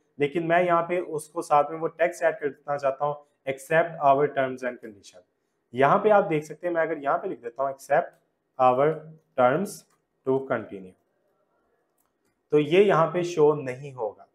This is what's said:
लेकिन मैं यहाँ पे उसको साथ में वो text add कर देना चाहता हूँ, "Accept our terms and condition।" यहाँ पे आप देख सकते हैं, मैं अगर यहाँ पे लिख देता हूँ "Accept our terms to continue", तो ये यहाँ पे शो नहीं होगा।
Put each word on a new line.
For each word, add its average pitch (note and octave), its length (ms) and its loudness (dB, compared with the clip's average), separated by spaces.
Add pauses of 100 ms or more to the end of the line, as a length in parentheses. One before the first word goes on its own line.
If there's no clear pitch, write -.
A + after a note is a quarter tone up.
(200)
लेकिन C#3+ 260 -2
मैं E3+ 180 2
यहाँ E3+ 200 2
पे F3 160 -4 (120)
उसको D#3+ 300 -10
साथ D3 300 2
में D#3+ 80 -10
वो E3 100 -4
text E3+ 340 -2
add D#3 160 0
कर D3+ 100 -4
देना C#3+ 280 -8
चाहता C#3 280 -4
हूँ, D3 100 -4 (320)
"Accept D#3+ 580 -2
our C#3+ 280 4
terms C3 320 -4
and A#2+ 160 -8
condition।" G#2 400 -20 (520)
यहाँ C#3 260 4
पे G#3 120 2
आप G3+ 140 6
देख D#3 180 -2
सकते D#3 240 -10
हैं, F3 60 -4
मैं E3 80 0
अगर D#3 220 -4
यहाँ C#3+ 140 0
पे C3 120 -6
लिख A#2 120 -10
देता A#2+ 220 -8
हूँ C#3 100 -4
"Accept - 380 -2 (480)
our B2+ 320 4 (480)
terms C#3 400 2 (460)
to C3+ 220 0
continue", G2 500 -8 (1500)
तो D3+ 80 4
ये D#3+ 240 4
यहाँ E3 240 4
पे F3 180 -4
शो D3+ 300 4
नहीं C3+ 380 -10
होगा। G2+ 420 -10